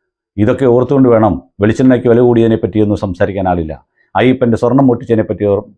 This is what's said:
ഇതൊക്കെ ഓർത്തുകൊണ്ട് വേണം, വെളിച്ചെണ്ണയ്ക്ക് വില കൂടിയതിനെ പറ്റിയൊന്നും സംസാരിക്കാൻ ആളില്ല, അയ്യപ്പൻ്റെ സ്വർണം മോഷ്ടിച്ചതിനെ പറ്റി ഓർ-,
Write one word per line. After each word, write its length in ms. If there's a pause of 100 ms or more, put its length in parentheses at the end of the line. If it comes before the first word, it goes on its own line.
(420)
ഇതൊക്കെ 300
ഓർത്തുകൊണ്ട് 400
വേണം, 220 (260)
വെളിച്ചെണ്ണയ്ക്ക് 500
വില 140
കൂടിയതിനെ 380
പറ്റിയൊന്നും 400
സംസാരിക്കാൻ 480
ആളില്ല, 240 (440)
അയ്യപ്പൻ്റെ 440
സ്വർണം 260
മോഷ്ടിച്ചതിനെ 400
പറ്റി 240
ഓർ-, 100 (160)